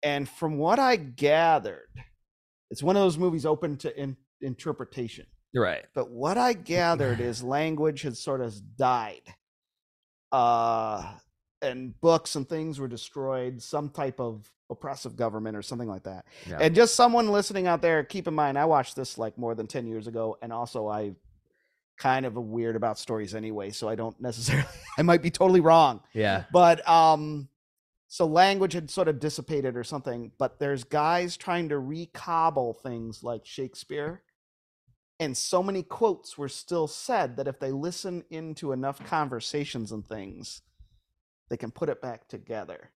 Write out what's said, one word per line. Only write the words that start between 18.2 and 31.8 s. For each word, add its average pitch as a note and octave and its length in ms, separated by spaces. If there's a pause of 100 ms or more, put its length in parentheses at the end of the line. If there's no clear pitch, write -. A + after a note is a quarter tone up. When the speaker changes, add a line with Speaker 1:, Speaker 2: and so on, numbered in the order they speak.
Speaker 1:
in D#3+ 60
mind, C#3+ 240
I D3+ 80
watched D3 300
this, C3 220
like, A2+ 200
more A#2+ 160
than A2 120
ten B2 200
years A2 200
ago. A2+ 360
And A2+ 100
also, A#2 360
I G#2 240 (840)
kind C3 280
of A2 100
a B2 40
weird A2+ 360
about A2 220
stories G#2+ 360
anyway, G#2+ 360
so G#2+ 180
I A2 80
don't A2+ 240
necessarily, B2 480 (140)
<laughs> - 160
I D3 40
might E3+ 200
be D#3+ 80
totally F#3 300
wrong. D#3 400 (120)
Speaker 2:
Yeah. G2+ 400
Speaker 1:
But, E3+ 360
um, D3+ 600 (640)
so - 160
language F#3 460
had E3 180
sort F3+ 180
of D3 100
dissipated C#3+ 580
or A#2+ 80
something, A#2+ 540
but B2+ 200
there's C#3 260
guys E3+ 520
trying F3 340
to D3 80
recobble D#3+ 960